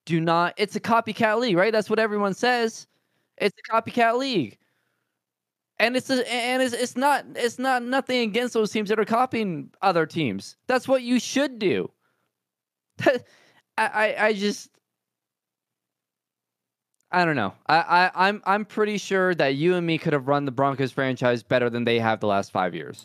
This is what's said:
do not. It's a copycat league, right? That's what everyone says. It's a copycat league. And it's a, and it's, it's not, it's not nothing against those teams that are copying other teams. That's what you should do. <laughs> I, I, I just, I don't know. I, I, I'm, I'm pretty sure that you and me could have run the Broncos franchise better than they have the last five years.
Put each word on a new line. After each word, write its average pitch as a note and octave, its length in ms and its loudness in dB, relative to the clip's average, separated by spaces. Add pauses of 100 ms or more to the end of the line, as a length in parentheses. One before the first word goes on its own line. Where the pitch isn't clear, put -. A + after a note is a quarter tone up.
do E3 140 2
not. E3+ 360 2
It's G3 180 -4
a G#3 60 -4
copycat A3 580 0
league, B3 180 0
right? G#3 160 4
That's G#3+ 180 -2
what G#3+ 80 0
everyone G#3 340 0
says. A#3+ 540 -2 (500)
It's - 220 -2
a - 140 -8
copycat A3+ 460 2
league. G#3+ 380 -2 (1200)
And A#3 160 2
it's B3+ 140 -2
a, B3+ 240 0
and B3 300 0
it's, A#3+ 100 0
it's A#3+ 240 -4
not, C4+ 280 2 (100)
it's - 240 -4
not B3+ 240 0
nothing B3+ 380 -2
against A#3 340 -2
those A3 160 0
teams G#3+ 180 -4
that G#3 100 0
are G#3+ 60 0
copying A3 640 -2 (120)
other E3+ 240 4
teams. G#2+ 500 -4 (100)
That's B3 220 0
what C4 140 2
you A#3+ 180 2
should C4 380 -2
do. B2 320 0 (1080)
<laughs> - 80 -16
I, C4 120 2 (580)
I, G#3+ 420 -2
I G#3+ 140 2
just, G3+ 380 -4 (2500)
I F3+ 140 4
don't D3+ 100 2
know. G2+ 160 0 (140)
I, D3+ 100 4
I, F3 520 2
I'm, G#3 180 -4
I'm G3+ 180 0
pretty G#3 320 -2
sure F#3 380 0
that D#3 220 2
you E3+ 180 2
and E3+ 120 -2
me E3 120 0
could D#3 160 0
have C3 120 -2
run C#3+ 200 0
the C3+ 40 -2
Broncos C3+ 420 0
franchise B2+ 500 0
better B2 260 2
than A#2+ 160 -2
they A#2 140 2
have A2 220 0
the G#2+ 60 -2
last G2+ 260 0
five F#2 220 -2
years. D2+ 300 -12